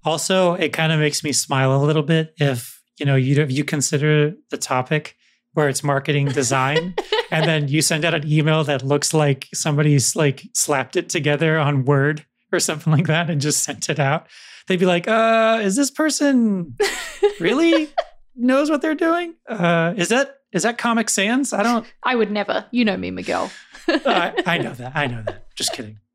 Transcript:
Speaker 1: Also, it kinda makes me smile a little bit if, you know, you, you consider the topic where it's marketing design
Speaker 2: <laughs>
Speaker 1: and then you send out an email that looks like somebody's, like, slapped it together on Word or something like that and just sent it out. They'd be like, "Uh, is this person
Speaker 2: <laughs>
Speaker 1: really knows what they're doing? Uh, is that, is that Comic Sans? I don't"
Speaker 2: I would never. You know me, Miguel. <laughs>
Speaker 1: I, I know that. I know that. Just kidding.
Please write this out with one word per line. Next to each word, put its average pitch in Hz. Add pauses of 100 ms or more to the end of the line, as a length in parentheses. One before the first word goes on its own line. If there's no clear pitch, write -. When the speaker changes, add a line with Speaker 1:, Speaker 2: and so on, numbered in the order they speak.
Speaker 1:
Also, 175
it 170
kinda 160
makes 151
me 151
smile 131
a 139
little 151
bit 160
if, 135 (180)
you 147
know, 139
you, 135
you 139
consider 151 (160)
the 139
topic 139 (380)
where 147
it's 131
marketing 143
design 139 (200)
Speaker 2:
<laughs> 440
Speaker 1:
and 160
then 151
you 151
send 156
out 165
an 156
email 156
that 135
looks 143
like 143
somebody's, 147
like, 151 (100)
slapped 139
it 175
together 156
on 139
Word 143 (260)
or 175
something 160
like 160
that 160
and 156
just 139
sent -
it 151
out. 143 (400)
They'd 185
be 185
like, 175
"Uh, 226
is 196
this 277
person 240 (320)
Speaker 2:
<laughs> -
Speaker 1:
really 311 (460)
knows 262
what 294
they're 311
doing? 339 (120)
Uh, 170
is 170
that, 269 (120)
is 185
that 233
Comic 226
Sans? 226
I 196
don't" 233 (180)
Speaker 2:
I 254
would 214
never. 202
You 240
know 190
me, 185
Miguel. 185 (200)
<laughs> -
Speaker 1:
I, 208 (120)
I 170
know -
that. 123
I 147
know 117
that. - (100)
Just -
kidding. 107 (160)